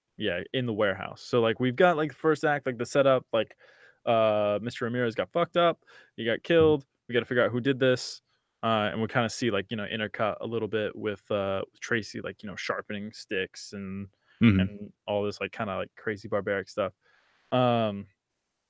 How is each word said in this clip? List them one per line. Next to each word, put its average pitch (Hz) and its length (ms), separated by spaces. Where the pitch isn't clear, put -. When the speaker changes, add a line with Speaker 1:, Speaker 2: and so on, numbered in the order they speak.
Speaker 1:
yeah, 92 240
in 127 140
the 113 60
warehouse. 98 500
So, 123 180
like, 113 180
we've 127 160
got, 175 220
like, 151 140
the - 60
first 156 280
act, 147 220
like, 127 120
the 120 80
setup, 135 460
like, 110 240
uh, 107 560
Mister 117 240
Ramirez 120 300
got 95 160
fucked 170 260
up, 170 280
he 113 80
got 113 180
Speaker 2:
Mm-hmm. 156 140
Speaker 1:
killed, 139 120
we 120 40
gotta 117 120
figure 123 200
out 104 60
who 120 100
did 131 180
this, 127 420
uh, 110 280
and 113 100
we 110 80
kinda 120 200
see, 117 220
like, 98 200
you 117 60
know, 104 100
intercut 107 540
a 113 60
little 113 220
bit 107 260
with, 107 360
uh, 98 320
Tracy, 113 400
like, 95 220
you 104 60
know, 92 80
sharpening 104 560
sticks - 600
and 98 360
Speaker 2:
Mm-hmm. 95 280
Speaker 1:
and 101 240
all 104 180
this, 101 160
like, 98 120
kinda, 104 240
like, 92 200
crazy 107 320
barbaric 101 400
stuff. 95 240
Um, 117 540